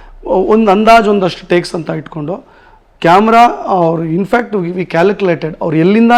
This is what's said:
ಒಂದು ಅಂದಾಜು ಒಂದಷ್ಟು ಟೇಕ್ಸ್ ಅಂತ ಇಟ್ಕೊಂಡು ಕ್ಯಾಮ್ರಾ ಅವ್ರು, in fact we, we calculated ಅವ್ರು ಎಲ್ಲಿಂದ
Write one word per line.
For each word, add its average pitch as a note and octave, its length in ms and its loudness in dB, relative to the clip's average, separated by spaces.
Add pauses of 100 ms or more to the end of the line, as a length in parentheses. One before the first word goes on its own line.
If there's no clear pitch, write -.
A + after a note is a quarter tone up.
(260)
ಒಂದು G#3+ 460 0
ಅಂದಾಜು A3 380 4
ಒಂದಷ್ಟು F#3+ 380 -2
ಟೇಕ್ಸ್ F3 280 -2
ಅಂತ E3 140 -8
ಇಟ್ಕೊಂಡು D#3+ 680 -10 (460)
ಕ್ಯಾಮ್ರಾ A3 640 4
ಅವ್ರು, E3+ 400 -2
in E3+ 180 -2
fact G#3 300 -4
we, F3+ 220 -4
we F#3 100 -6
calculated F3 760 -2
ಅವ್ರು D#3+ 160 -2
ಎಲ್ಲಿಂದ G#3+ 400 2